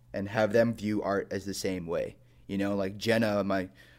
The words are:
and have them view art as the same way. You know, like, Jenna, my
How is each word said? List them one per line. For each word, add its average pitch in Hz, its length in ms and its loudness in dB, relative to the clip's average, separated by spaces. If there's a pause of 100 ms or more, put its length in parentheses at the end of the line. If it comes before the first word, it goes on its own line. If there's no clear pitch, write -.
(140)
and 98 160 -4
have 107 240 2
them 117 200 6
view 104 300 -2
art 98 260 0
as 98 140 -4
the 98 100 -6
same 92 340 -4
way. 82 280 -4 (320)
You 98 100 -2
know, 101 200 0
like, 98 200 -4
Jenna, 107 460 2
my 95 240 0 (320)